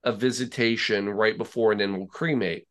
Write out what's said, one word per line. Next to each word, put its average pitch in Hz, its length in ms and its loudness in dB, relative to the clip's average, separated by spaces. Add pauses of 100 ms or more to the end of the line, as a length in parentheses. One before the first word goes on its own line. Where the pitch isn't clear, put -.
a 120 80 0
visitation 113 960 0
right 107 300 2
before, 113 320 2
and 104 100 2
then 98 160 0
we'll 95 80 -6
cremate. 110 640 -2